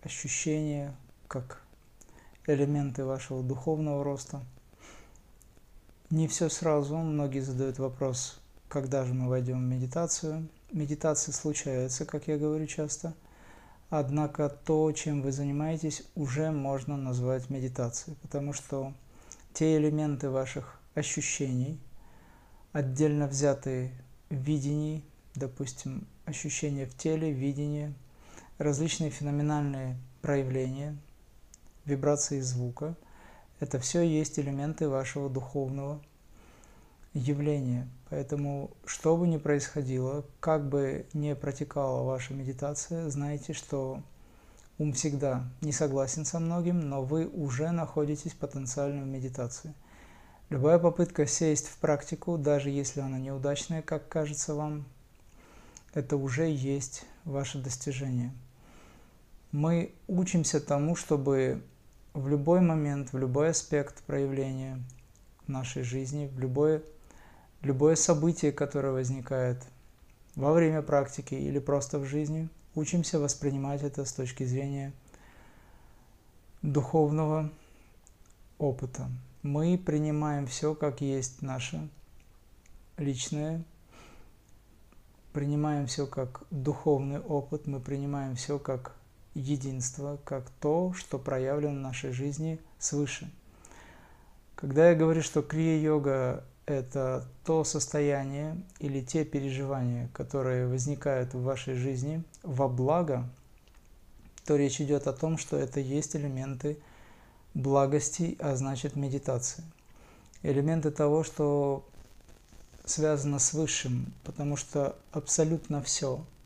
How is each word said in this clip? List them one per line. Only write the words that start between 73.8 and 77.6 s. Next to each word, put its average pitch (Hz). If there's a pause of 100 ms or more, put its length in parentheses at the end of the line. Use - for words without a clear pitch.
это 139
с 127
точки 127
зрения 139 (1700)
духовного 151 (1080)